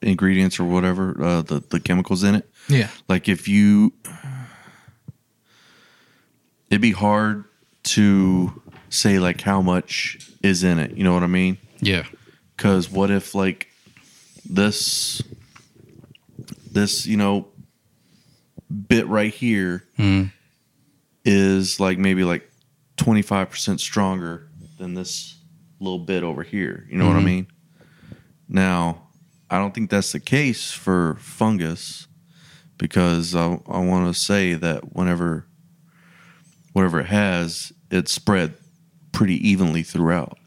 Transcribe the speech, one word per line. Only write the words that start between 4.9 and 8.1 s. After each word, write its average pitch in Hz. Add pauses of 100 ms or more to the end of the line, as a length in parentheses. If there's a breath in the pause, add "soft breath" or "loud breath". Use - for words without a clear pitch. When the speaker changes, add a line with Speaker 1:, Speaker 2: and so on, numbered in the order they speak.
Speaker 1:
it'd 104
be 113
hard 104 (400)
to 95 (280)